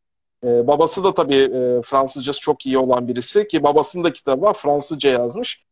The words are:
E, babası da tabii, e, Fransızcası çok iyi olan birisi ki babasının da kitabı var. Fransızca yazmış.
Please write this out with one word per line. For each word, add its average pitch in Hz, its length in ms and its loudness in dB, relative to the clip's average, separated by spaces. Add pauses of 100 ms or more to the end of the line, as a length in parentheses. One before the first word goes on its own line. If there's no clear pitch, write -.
(440)
E, 120 240 2
babası 160 360 2
da 185 100 2
tabii, 143 220 0
e, 127 460 2
Fransızcası 135 600 -2
çok - 240 -4
iyi 131 120 0
olan 123 300 0
birisi 123 400 -2
ki 156 160 -2
babasının 151 400 2
da 165 100 0
kitabı 135 280 -2
var. 202 120 2
Fransızca 143 560 -2
yazmış. 127 640 -2